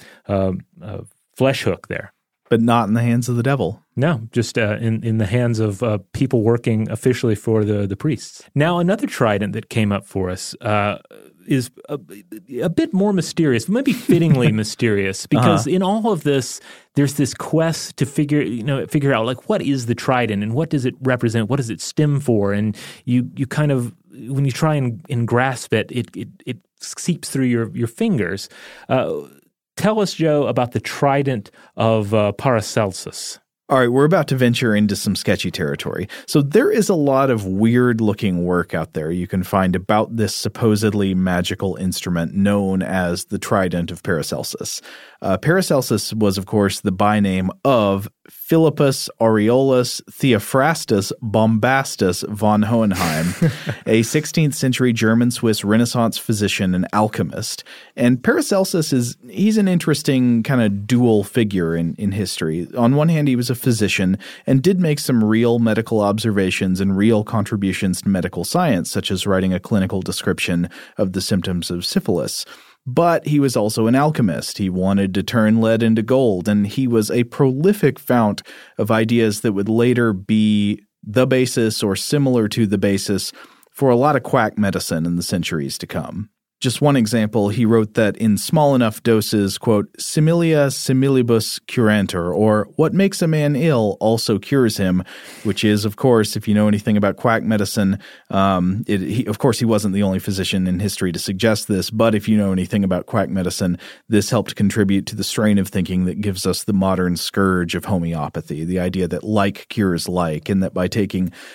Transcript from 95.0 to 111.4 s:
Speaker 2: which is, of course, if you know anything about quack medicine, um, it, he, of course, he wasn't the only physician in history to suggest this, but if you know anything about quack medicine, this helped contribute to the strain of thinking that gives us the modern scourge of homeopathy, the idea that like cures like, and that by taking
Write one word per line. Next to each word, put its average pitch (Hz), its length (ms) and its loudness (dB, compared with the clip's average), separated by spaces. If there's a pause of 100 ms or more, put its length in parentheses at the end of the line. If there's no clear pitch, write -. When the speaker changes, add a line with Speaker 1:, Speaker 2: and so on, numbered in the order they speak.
Speaker 2:
which 104 200 -2
is, 107 220 2
of 104 100 -4
course, 117 400 2
if 110 120 -8
you 107 60 2
know 107 140 4
anything 104 300 0
about 101 200 0
quack 113 240 0
medicine, 101 560 0 (320)
um, 95 560 0
it, 98 160 0
he, 104 240 -2
of 104 140 -6
course, 123 180 2
he 120 80 -2
wasn't 104 300 0
the 101 80 0
only 95 160 0
physician 92 480 -2
in 90 120 -2
history 95 320 -2
to 85 60 -6
suggest 104 500 0
this, 95 220 -2
but 110 240 2
if 104 160 0
you 107 80 4
know 98 140 2
anything 92 320 0
about 92 240 -2
quack 98 240 -2
medicine, 90 440 -2 (320)
this 101 220 2
helped - 260 -2
contribute 98 520 0
to - 80 -10
the 98 80 -6
strain 107 340 0
of 95 100 0
thinking 92 380 -2
that 90 160 -4
gives 98 240 -4
us 90 200 -2
the 107 80 -2
modern 92 440 0
scourge 92 560 0
of 87 120 -6
homeopathy, 82 800 -4
the 92 140 -4
idea 90 280 -2
that 87 160 -6
like 101 460 -2
cures 92 380 -2
like, 85 400 -2
and 95 140 0
that - 140 -4
by 90 120 0
taking 92 440 -2 (240)